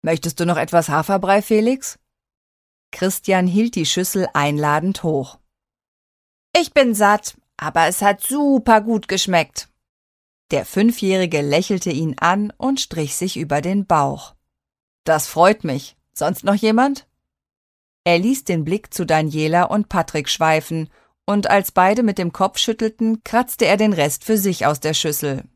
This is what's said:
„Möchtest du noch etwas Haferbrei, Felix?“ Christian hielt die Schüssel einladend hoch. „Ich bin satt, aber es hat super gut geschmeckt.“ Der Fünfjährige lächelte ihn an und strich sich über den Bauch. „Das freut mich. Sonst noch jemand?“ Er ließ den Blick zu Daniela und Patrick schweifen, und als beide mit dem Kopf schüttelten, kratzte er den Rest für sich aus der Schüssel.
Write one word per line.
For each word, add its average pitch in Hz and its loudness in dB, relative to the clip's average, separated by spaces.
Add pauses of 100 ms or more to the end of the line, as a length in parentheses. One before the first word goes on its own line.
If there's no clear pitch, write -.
„Möchtest 160 -4
du 170 2
noch 170 0
etwas 156 0
Haferbrei, 185 2
Felix?“ 226 -2 (920)
Christian 185 0
hielt 214 0
die 165 -2
Schüssel 185 -2
einladend 147 0
hoch. 143 -4 (1120)
„Ich 339 0
bin 254 4
satt, 208 2 (180)
aber 165 0
es 180 -2
hat 202 2
super 262 2
gut 214 -2
geschmeckt.“ 180 -2 (840)
Der 139 -2
Fünfjährige 190 0
lächelte 170 0
ihn 156 -4
an 202 0
und - -2
strich 156 -6
sich 185 -6
über 151 -2
den 190 -2
Bauch. 143 -2 (720)
„Das 156 0
freut 190 4
mich. 139 -6 (180)
Sonst 151 -4
noch 196 2
jemand?“ 233 0 (960)
Er 170 4
ließ 233 0
den 165 -2
Blick 190 -6
zu 180 -4
Daniela 156 0
und 208 0
Patrick 160 -4
schweifen, 160 -2 (360)
und 202 0
als 196 2
beide 202 4
mit 208 0
dem 170 -2
Kopf - -2
schüttelten, 220 -2
kratzte - -2
er 185 4
den 214 4
Rest 151 -2
für 220 2
sich 190 0
aus 143 0
der 151 -2
Schüssel. 147 -4 (100)